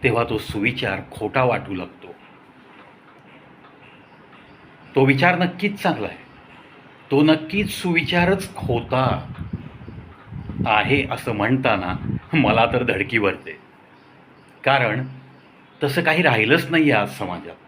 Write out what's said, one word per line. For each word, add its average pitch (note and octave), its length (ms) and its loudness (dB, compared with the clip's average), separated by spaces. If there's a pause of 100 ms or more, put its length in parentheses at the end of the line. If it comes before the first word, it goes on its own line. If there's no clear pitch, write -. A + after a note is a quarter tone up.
तेव्हा A#2 220 2
तो A2+ 140 -4
सुविचार G#2 600 -4 (120)
खोटा A#2+ 320 -2
वाटू G#2 300 -2
लागतो. F2+ 400 -12 (2750)
तो C3+ 100 6
विचार C#3 340 4
नक्कीच F#3+ 440 -2
चांगला D3+ 240 -2
आहे, - 240 -14 (800)
तो C#3+ 120 4
नक्कीच D#3 480 2
सुविचारच F3 880 0
होता A#2+ 760 -2 (1300)
आहे A#2+ 440 2
असं B2 220 -6
म्हणताना G#2+ 840 0 (140)
मला A#2 400 4
तर B2 120 0
धडकी G#2+ 340 0
भरते, F2+ 400 -2 (1040)
कारण B2+ 420 2 (760)
तसं C#3+ 180 0
काही D#3 200 2
राहिलंच C3 480 4
नाही D#3+ 200 4
आहे A2 120 4
आज - 160 -6
समाजात. F2 360 -8 (140)